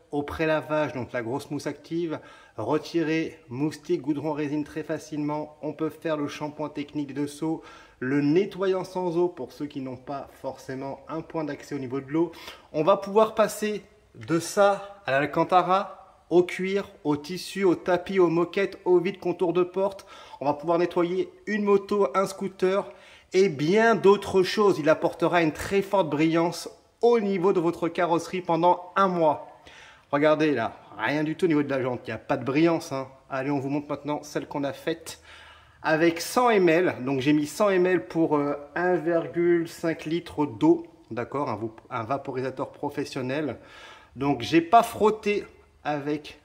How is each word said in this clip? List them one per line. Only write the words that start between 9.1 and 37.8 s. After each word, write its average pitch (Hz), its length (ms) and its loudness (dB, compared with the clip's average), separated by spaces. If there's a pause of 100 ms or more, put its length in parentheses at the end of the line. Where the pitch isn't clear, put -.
eau 175 120 2
pour 135 240 -10
ceux 147 140 -10
qui 143 140 -10
n'ont 131 160 -10
pas 139 360 -12
forcément 135 760 -10
un 156 120 -8
point 160 240 -6
d'accès 143 320 -10
au - 20 -6
niveau 131 220 -6
de 131 100 -14
l'eau. 165 220 0 (400)
On 156 100 0
va 151 140 4
pouvoir 214 400 2
passer 214 480 0 (320)
de 127 240 -2
ça 202 680 2
à 131 60 0
l'alcantara, 165 840 2 (320)
au 175 140 6
cuir, 190 440 -4 (160)
au 147 140 0
tissu, 180 460 -6
au 170 100 6
tapis, 180 440 -2
aux 175 120 6
moquettes, 175 560 0
au 180 120 6
vide 190 220 -2
contour 180 320 -2
de 180 100 2
porte. 190 440 -4 (340)
On 131 60 -2
va 143 80 2
pouvoir 165 240 0
nettoyer 175 520 0 (160)
une 208 160 -2
moto, 202 520 2
un 190 100 2
scooter 190 680 -2 (440)
et 190 160 6
bien 196 440 4
d'autres 190 480 4
choses. 190 360 4
Il 147 100 0
apportera 165 540 4
une 156 100 2
très 196 300 -2
forte 190 260 0
brillance 165 600 0 (320)
au 233 180 6
niveau 196 320 2
de 185 80 2
votre 170 260 0
carrosserie 170 540 0
pendant 175 560 2
un - 120 4
mois. 165 380 2 (640)
Regardez 151 420 2
là, 113 220 -2 (220)
rien 131 260 -2
du 156 140 -4
tout 190 80 -4
au 175 40 4
niveau 151 140 4
de 139 60 -2
la 135 140 -2
jante, 123 240 -4
il 117 60 -6
n'y - 20 -4
a 107 40 -8
pas 139 200 -4
de 123 60 -8
brillance, 156 480 2
hein. 135 160 -6 (200)
Allez, 135 220 -4
on 143 100 0
vous 135 80 -6
montre 147 200 -4
maintenant 147 340 -6
celle 143 260 -8
qu'on 143 160 -4
a 135 80 -4
faite - 480 -8 (640)
avec 160 360 2
cent 247 300 2
M 196 180 6
L. 160 380 4
Donc 135 160 -2
j'ai 147 140 4
mis 151 120 2
cent 208 220 0
M 185 160 4